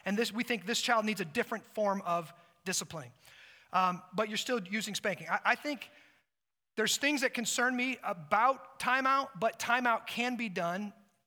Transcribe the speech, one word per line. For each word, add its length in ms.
and 100
this, 160
we 140
think 220
this 160
child 240
needs 160
a 20
different 480
form 320
of 260
disciplining. 460
Um, 300
but 140
you're 80
still 240
using 240
spanking. 360
I, 160
I 80
think 340
there's 200
things 240
that 140
concern 420
me 260
about 760
timeout, 500
but 200
timeout 480
can 300
be 120
done 460